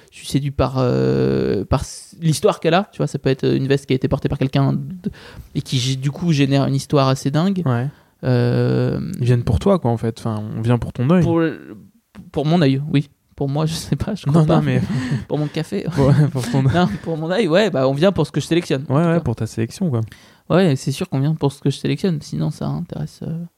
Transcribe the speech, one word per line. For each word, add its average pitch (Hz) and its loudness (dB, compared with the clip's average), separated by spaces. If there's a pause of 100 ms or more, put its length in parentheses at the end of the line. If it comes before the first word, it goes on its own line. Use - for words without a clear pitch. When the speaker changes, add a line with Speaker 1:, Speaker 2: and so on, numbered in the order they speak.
(100)
Speaker 1:
je - -20
suis - -20
séduit 139 -2
par, 135 -2
euh, 131 0
par - 0
s-, - -16
l'histoire 165 2
qu'elle 160 0
a, 196 0
tu - -12
vois, 147 0
ça 147 -6
peut 131 0
être 135 -2
une 135 2
veste 139 0
qui - 0
a 127 2
été - 0
portée 139 -2
par 139 -4
quelqu'un 139 2
d-, 143 -6 (440)
et 156 -4
qui - -4
gé-, 131 -2
du 135 -4
coup 170 0
génère 139 2
une 135 0
histoire 135 0
assez 135 0
dingue. 180 0
Speaker 2:
Ouais. 127 0 (360)
Speaker 1:
Euh, 127 0 (180)
Speaker 2:
Ils - -4
viennent 120 2
pour - 2
toi, 196 2
quoi, 127 -2
en 117 0
fait. 113 -4
Enfin, 107 -6 (140)
on 113 -4
vient 117 2
pour - -6
ton 127 -2
œil. 180 6
Speaker 1:
Pour 165 2
le... 95 -4 (540)
pour 147 -2
mon 170 4
œil, 135 4 (120)
oui. 143 2 (260)
Pour 139 -4
moi, 147 -2
je 156 -4
sais - -6
pas, - -4
je - -8
crois 143 2
Speaker 2:
Non, 165 6
non, 156 4
Speaker 1:
pas. 160 4
Speaker 2:
mais 131 2 (240)
Speaker 1:
<laughs> 135 -4
Pour 143 -2
mon 151 -2
café. - -6
Speaker 2:
<laughs> - -2
Ouais, 139 6
pour 120 -6
ton 135 2
Speaker 1:
Non, 165 4 (160)
pour 165 -6
mon 160 -4
œil, 190 0
ouais, 190 4
bah, 135 2
on 135 2
vient 180 4
pour 165 0
ce - -6
que 156 -2
je - -2
sélectionne, 160 0
en 127 0
Speaker 2:
Ouais, 156 4
Speaker 1:
tout 170 2
Speaker 2:
ouais, 165 2
Speaker 1:
cas. 165 0
Speaker 2:
pour 131 -2
ta 113 -4
sélection, 113 -4
quoi. 117 0 (480)
Speaker 1:
Ouais, 165 4
c'est 135 -4
sûr 180 -8
qu'on 139 -2
vient 151 0
pour 147 0
ce - -16
que 139 0
je 139 -2
sélectionne, 147 -2
sinon 156 -6
ça 151 -8
intéresse, 156 -8
euh. 165 -8 (120)